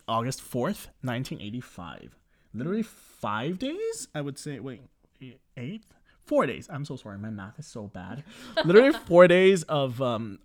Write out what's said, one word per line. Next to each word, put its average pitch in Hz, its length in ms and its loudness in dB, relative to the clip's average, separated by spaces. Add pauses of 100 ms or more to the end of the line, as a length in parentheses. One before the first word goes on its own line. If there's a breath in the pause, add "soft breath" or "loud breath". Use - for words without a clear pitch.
August 113 340 -4
fourth, 135 480 -6 (140)
nineteen 127 380 -6
eighty-five. 98 720 -14 (380)
Literally 170 300 -4
five 123 720 -8
days, 415 560 -8
I 151 80 -8
would 143 160 -8
say. 143 220 -12
Wait, 127 220 -12 (760)
eight? 147 260 -12 (420 soft breath)
Four 285 200 2
days. 101 260 -6
I'm 147 140 -8
so 131 100 -10
sorry. 104 220 -14
My 104 140 -10
math 101 280 -12
is 147 80 -16
so 107 200 -12
bad. 98 360 -14 (200 loud breath)
<laughs> - 220 -4
Literally 226 280 8
four 175 340 8
days 185 360 6
of, 135 380 -2
um, 113 440 -4